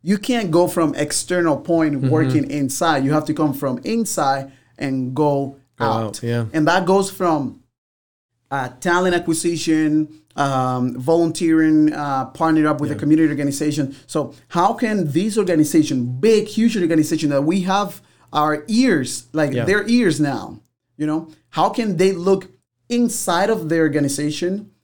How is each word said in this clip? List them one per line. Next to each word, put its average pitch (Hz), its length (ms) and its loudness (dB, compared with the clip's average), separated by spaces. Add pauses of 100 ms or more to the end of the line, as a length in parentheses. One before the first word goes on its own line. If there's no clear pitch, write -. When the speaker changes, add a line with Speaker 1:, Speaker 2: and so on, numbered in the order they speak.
Speaker 1:
You 196 140 0
can't 220 340 -2
go 175 160 4
from 160 280 0
external 160 640 -2
point 160 360 0
Speaker 2:
Mm-hmm. 131 140 -2
Speaker 1:
working 135 420 2
inside. 143 540 -2
You 143 80 2
have 151 140 0
to 151 80 -2
come 156 180 0
from 127 320 -4
inside 156 680 -2 (280)
and 131 360 -4
go 139 420 0 (200)
Speaker 2:
Go - 80 -4
Speaker 1:
out. 117 200 0
Speaker 2:
out, 104 180 -10
yeah. 117 320 -2
Speaker 1:
And 156 140 2
that 180 180 2
goes 190 240 2
from, 156 500 -2 (920)
uh, 131 180 -4 (120)
talent 180 340 2
acquisition, 156 920 0 (280)
um, 127 600 0
volunteering, 160 960 2
uh, 143 340 -4
partnered 156 380 0
up 147 160 0
with - 100 -4
a - 40 -4
Speaker 2:
Yeah. - 60 -8
Speaker 1:
community 156 280 4
organization. 143 680 -2 (120)
So 147 260 -4 (160)
how 185 240 2
can 214 400 -2
this 196 240 0
organization, 156 600 2 (240)
big, 214 280 4
huge 226 280 0
organization 160 540 0
that 139 140 2
we 180 180 0
have 190 380 -2 (320)
our 151 360 0
ears, 214 640 2
like, 147 200 0
Speaker 2:
Yeah. 120 140 0
Speaker 1:
their 202 220 0
ears 226 320 2
now, 110 400 -4 (360)
you 151 100 -4
know, 160 220 -4 (220)
how 170 180 0
can 202 300 -2
they 190 140 4
look 185 360 0 (400)
inside 226 640 0
of 170 180 -2
their 165 140 2
organization 151 880 -2 (140)